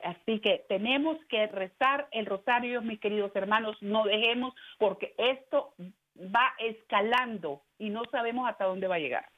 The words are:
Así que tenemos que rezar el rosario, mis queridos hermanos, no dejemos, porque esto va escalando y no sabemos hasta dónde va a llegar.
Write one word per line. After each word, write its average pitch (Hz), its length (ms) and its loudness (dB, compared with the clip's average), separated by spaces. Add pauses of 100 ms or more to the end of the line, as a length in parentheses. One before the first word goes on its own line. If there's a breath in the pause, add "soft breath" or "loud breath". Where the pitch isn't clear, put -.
Así 208 360 -2
que 196 300 2
tenemos 269 480 0 (120)
que 214 180 2
rezar 262 640 0
el 220 160 -4
rosario, 240 560 0
mis 226 160 -6
queridos 202 360 0
hermanos, 214 460 0
no 214 220 0
dejemos, 233 500 0 (240 loud breath)
porque 196 400 0
esto 262 560 0 (440)
va 233 420 2
escalando 220 1040 -2 (160)
y 208 100 -6
no 226 220 -4
sabemos 240 380 0
hasta 208 160 -2
dónde 190 220 0
va 180 80 0
a 170 40 0
llegar. 127 260 -2 (120)